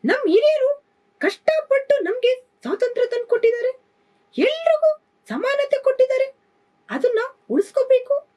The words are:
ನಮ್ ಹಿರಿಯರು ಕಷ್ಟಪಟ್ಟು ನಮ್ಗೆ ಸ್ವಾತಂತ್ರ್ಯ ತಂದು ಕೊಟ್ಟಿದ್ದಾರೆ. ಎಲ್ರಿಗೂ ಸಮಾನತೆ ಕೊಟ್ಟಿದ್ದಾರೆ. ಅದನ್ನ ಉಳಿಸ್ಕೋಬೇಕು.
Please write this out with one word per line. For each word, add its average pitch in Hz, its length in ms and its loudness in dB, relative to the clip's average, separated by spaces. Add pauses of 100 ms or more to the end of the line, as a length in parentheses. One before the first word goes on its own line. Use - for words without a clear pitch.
ನಮ್ 508 240 0
ಹಿರಿಯರು 539 420 2 (520)
ಕಷ್ಟಪಟ್ಟು 554 800 0
ನಮ್ಗೆ 480 300 0 (280)
ಸ್ವಾತಂತ್ರ್ಯ 494 460 -2
ತಂದು 480 200 -6
ಕೊಟ್ಟಿದ್ದಾರೆ. 480 440 0 (640)
ಎಲ್ರಿಗೂ 622 560 0 (360)
ಸಮಾನತೆ 554 560 -2
ಕೊಟ್ಟಿದ್ದಾರೆ. 523 440 0 (640)
ಅದನ್ನ 440 320 0 (280)
ಉಳಿಸ್ಕೋಬೇಕು. 508 680 0 (220)